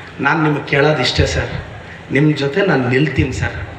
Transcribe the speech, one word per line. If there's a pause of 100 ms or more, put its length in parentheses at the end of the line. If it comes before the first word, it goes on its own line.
(200)
ನಾನ್
ನಿಮ್ಗೆ
ಕೇಳೋದು
ಇಷ್ಟೇ
ಸರ್, (580)
ನಿಮ್ (140)
ಜೊತೆ (100)
ನಾನ್ (100)
ನಿಲ್ತೀನಿ
ಸರ್. (220)